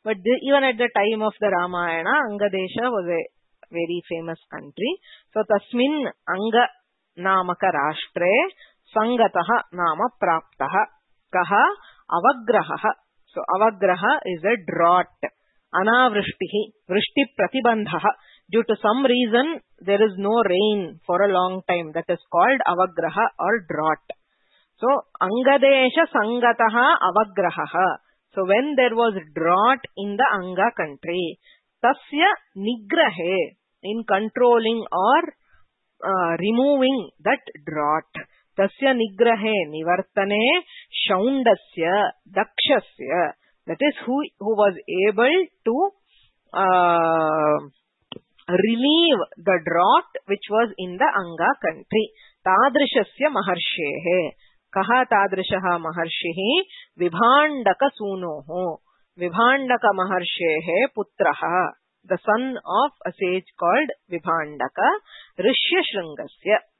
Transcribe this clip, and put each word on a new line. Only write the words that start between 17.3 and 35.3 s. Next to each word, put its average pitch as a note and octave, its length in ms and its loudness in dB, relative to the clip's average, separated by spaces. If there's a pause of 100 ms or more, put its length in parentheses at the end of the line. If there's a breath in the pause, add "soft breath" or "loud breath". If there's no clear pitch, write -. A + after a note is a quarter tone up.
pratibandhaha. G#3 800 0 (340 soft breath)
Due G#3+ 140 2
to G#3+ 180 -2
some A#3 220 2
reason, B3 560 0 (200)
there G3 220 0
is G#3+ 160 2
no G#3+ 300 0
rain F#3+ 580 0
for F3+ 160 0
a G3+ 120 2
long F#3 340 0
time. E3+ 260 -2
That E3 140 -6
is E3+ 120 -2 (120)
called A3+ 340 2
avagraha F3 600 0 (100)
or F#3+ 300 -2
drought. D#3 400 -2 (760)
So, A3+ 60 0 (340)
Angadesha C4 880 2
Sangataha A#3 880 2
Avagraha. F3+ 1000 -2 (360)
So, F#3+ 80 -2
when B3 320 0
there B3 180 2
was A3+ 200 0 (200)
drought F#3+ 460 2 (160)
in G3+ 220 -6
the B3+ 160 4
Anga F#3 420 -2
country, E3 640 -6 (420 soft breath)
Tasya C#4+ 480 0 (280)
Nigrahe, G3+ 960 -2 (280)
in A3 200 -6
controlling A3+ 880 0
or, A#3 300 2 (800)